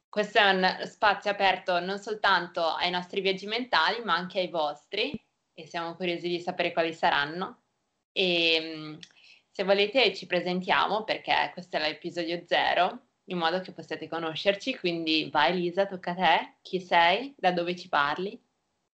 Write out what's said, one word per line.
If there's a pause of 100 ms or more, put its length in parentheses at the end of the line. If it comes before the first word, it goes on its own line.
questo
è
un
spazio
aperto
non
soltanto
ai
nostri
viaggi
mentali,
ma
anche
ai
vostri, (360)
e
siamo
curiosi
di
sapere
quali
saranno. (480)
E,
mm, (520)
se
volete
ci
presentiamo,
perché
questo
è
l'episodio
zero, (200)
in
modo
che
possiate
conoscerci,
quindi
vai
Lisa,
tocca
a
te,
chi
sei,
da
dove
ci
parli? (580)